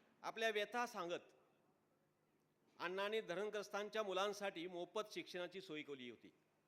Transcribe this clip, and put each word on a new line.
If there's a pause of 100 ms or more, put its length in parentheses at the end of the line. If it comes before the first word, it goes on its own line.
(220)
आपल्या
व्यथा
सांगत (1600)
अण्णांनी
धरणग्रस्तांच्या
मुलांसाठी
मोफत
शिक्षणाची
सोय
केली
होती. (340)